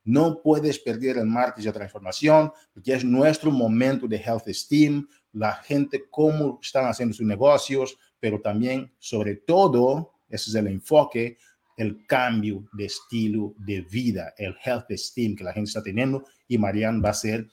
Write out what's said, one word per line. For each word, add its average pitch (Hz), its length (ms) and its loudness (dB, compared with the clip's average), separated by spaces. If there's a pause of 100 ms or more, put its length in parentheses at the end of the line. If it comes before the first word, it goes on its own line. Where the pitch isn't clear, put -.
no 143 400 2
puedes 151 360 2
perder 123 400 -2
el 113 80 0
martes 117 380 -2
de 107 80 -2
transformación 107 760 2 (220)
porque 123 220 -4
es 127 100 -2
nuestro 151 460 4
momento 123 580 2
de 110 80 -2
health 113 320 -4
esteem, 147 580 2 (260)
la 107 200 -2
gente 143 580 -4
cómo 151 520 0
están 131 240 -2
haciendo 113 280 -2
sus 113 120 -4
negocios, 135 720 2 (200)
pero 104 220 -2
también, 120 580 -2
sobre 104 380 -4
todo, 156 800 2 (160)
ese 107 200 -8
es 110 60 -4
el 104 120 0
enfoque, 120 680 0 (400)
el 107 300 -6
cambio 107 680 0
de 101 140 -8
estilo 107 720 -4
de 98 240 -6
vida, 92 560 -4
el 98 260 -8
health 120 260 -4
esteem 107 460 -4
que 95 80 -14
la 90 80 -8
gente 107 160 -4
está 107 140 -8
teniendo 135 420 -4 (240)
y 123 80 0
Marianne 107 460 0
va 104 80 2
a 104 40 -2
ser 110 380 -4